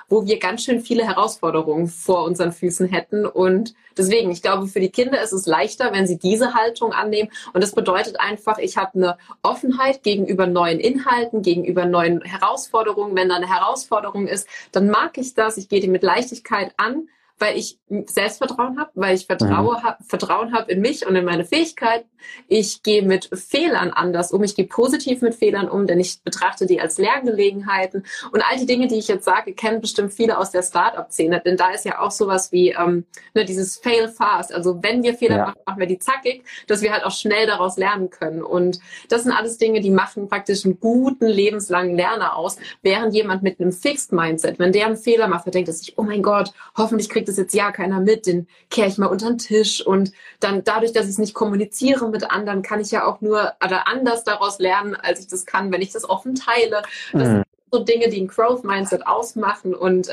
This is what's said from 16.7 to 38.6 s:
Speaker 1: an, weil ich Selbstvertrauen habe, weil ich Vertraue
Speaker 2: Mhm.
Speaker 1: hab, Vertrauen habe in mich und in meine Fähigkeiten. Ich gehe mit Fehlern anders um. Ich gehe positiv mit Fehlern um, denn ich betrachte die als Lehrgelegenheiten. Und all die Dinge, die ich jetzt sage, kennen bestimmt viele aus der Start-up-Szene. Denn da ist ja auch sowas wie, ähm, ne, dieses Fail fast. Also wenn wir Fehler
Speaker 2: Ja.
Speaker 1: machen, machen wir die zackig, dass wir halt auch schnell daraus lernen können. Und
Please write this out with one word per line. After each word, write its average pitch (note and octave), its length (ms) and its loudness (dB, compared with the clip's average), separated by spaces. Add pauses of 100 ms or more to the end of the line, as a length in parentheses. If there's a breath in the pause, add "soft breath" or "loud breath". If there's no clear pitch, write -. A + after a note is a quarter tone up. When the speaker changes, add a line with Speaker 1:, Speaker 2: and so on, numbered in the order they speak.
Speaker 1:
an, C4 320 -2 (300 soft breath)
weil G#3 180 0
ich - 220 -8 (260)
Selbstvertrauen B3+ 760 -2
habe, D#4 180 -6
weil F#3+ 180 2
ich F#3 100 -4
Vertraue G#3+ 540 2
Speaker 2:
Mhm. A#3 40 -8
Speaker 1:
hab, A#3 240 -2
Vertrauen G#3+ 460 -2
habe A3+ 180 -2
in F#3 120 0
mich C4 240 -2
und F#3 100 2
in F3+ 80 2
meine F3 220 -2
Fähigkeiten. B3 640 -2 (380 loud breath)
Ich - 340 0
gehe G#3 200 4
mit F#3+ 300 2
Fehlern A#3 580 0
anders F3 420 -2
um. G3 100 2
Ich G3 120 -2
gehe F#3+ 120 0
positiv C4 560 0
mit A3+ 120 2
Fehlern G3 340 0
um, G3 180 0
denn F3 140 4
ich - 220 -2
betrachte F3+ 440 -2
die F3+ 140 2
als - 180 -4
Lehrgelegenheiten. G3+ 1040 0 (280 loud breath)
Und G#3 160 2
all C4 100 0
die B3+ 80 -2
Dinge, B3 200 2
die A3 100 0
ich G#3+ 120 -4
jetzt G3 160 0
sage, G3+ 280 2
kennen A3 280 -2
bestimmt G3+ 320 -2
viele A3+ 260 2
aus F#3+ 120 -2
der F3+ 120 0
Start-up-Szene. F3 840 0
Denn F3+ 120 2
da F3+ 140 2
ist G#3 140 -8
ja - 160 -6
auch G3+ 100 -2
sowas G3 420 -2
wie, F3+ 180 6
ähm, F3 340 0 (300 loud breath)
ne, G#3+ 100 4
dieses F#3 320 -4
Fail A#3 320 0
fast. - 440 -2
Also F3 300 -2
wenn A#3 200 0
wir A#3+ 120 2
Fehler A3+ 220 2
Speaker 2:
Ja. G3+ 100 0
Speaker 1:
machen, - 200 -10
machen G3 140 -6
wir F#3 60 0
die F#3 120 -2
zackig, C4 460 -4 (220 loud breath)
dass G#3 160 0
wir G#3 100 0
halt G#3+ 120 -2
auch F#3+ 60 -2
schnell G#3+ 360 0
daraus F#3+ 300 0
lernen F#3+ 340 -2
können. D#3+ 320 -6
Und F3+ 380 0 (280 loud breath)